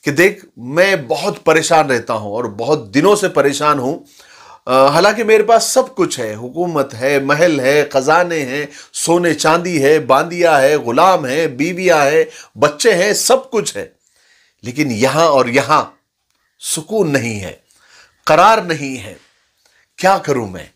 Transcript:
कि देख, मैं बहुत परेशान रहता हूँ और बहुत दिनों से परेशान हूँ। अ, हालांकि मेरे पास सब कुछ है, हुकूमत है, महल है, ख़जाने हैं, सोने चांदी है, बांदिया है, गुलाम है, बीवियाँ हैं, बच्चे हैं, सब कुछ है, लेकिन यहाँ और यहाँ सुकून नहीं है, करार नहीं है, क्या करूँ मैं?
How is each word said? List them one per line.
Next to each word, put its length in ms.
कि 60
देख, 340
मैं 500
बहुत 300
परेशान 500
रहता 260
हूँ 200
और 120
बहुत 400
दिनों 300
से 120
परेशान 500
हूँ। 260
अ, 40
हालांकि 520
मेरे 180
पास 240
सब 280
कुछ 260
है, 140
हुकूमत 600
है, 300
महल 360
है, 240
ख़जाने 560
हैं, 280
सोने 420
चांदी 440
है, 280
बांदिया 500
है, 220
गुलाम 480
है, 300
बीवियाँ 480
हैं, 220
बच्चे 360
हैं, 220
सब 360
कुछ 260
है, 160
लेकिन 260
यहाँ 380
और 200
यहाँ 500
सुकून 500
नहीं 260
है, 240
करार 400
नहीं 300
है, 200
क्या 200
करूँ 320
मैं? 260